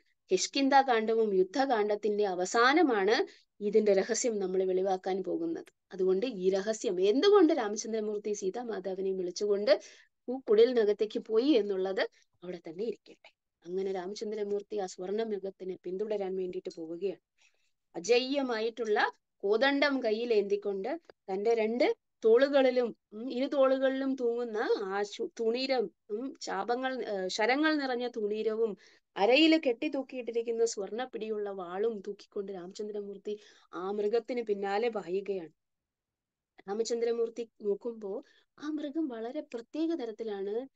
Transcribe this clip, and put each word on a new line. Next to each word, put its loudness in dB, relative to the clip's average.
കിഷ്കിന്ധാകാന്ഡവും 2
യുദ്ധകാന്ഡത്തിന്റെ 2
അവസാനമാണ് 4
ഇതിന്റെ 4
രഹസ്യം 0
നമ്മൾ 0
വെളിവാക്കാൻ 0
പോകുന്നത്. -4
അതുകൊണ്ട് 2
ഈ 0
രഹസ്യം 0
എന്തുകൊണ്ട് 8
രാമചന്ദ്രമൂർത്തി -2
സീതാമാതാവിനെ -4
വിളിച്ചുകൊണ്ട് 0
കു-, -6
കുടിലിനകത്തേക്ക് 4
പോയി 0
എന്നുള്ളത് 2
അവിടെ -10
തന്നെ -8
ഇരിക്കട്ടെ. -12
അങ്ങനെ -4
രാമചന്ദ്രമൂർത്തി -6
ആ -2
സ്വർണ്ണമൃഗത്തിനെ -6
പിന്തുടരാൻ -4
വേണ്ടിയിട്ട് -6
പോവുകയാണ്. -6
അജയ്യമായിട്ടുള്ള 0
കോദണ്ഡം 2
കയ്യിൽ 0
ഏന്തിക്കൊണ്ട് -2
തന്റെ 2
രണ്ട് 2
തോളുകളിലും, 6
ഉം, -8
ഇരു -2
തോളുകളിലും 2
തൂങ്ങുന്ന -2
ആ -2
ശു-, -6
തുണീരം, 0
ഉം, -8
ശാപങ്ങൾ, -4
ഏ, -4
ശരങ്ങൾ 2
നിറഞ്ഞ -2
തുണീരവും -2
അരയിൽ 6
കെട്ടിത്തൂക്കിയിട്ടിരിക്കുന്ന -2
സ്വർണ്ണപ്പിടിയുള്ള -6
വാളും -4
തൂക്കിക്കൊണ്ട് -10
രാമചന്ദ്രമൂർത്തി -10
ആ -6
മൃഗത്തിന് -2
പിന്നാലെ -2
പായുകയാണ്. -6
രാമചന്ദ്രമൂർത്തി -4
നോക്കുമ്പോ -4
ആ -10
മൃഗം -4
വളരെ -8
പ്രത്യേക -6
തരത്തിലാണ് -6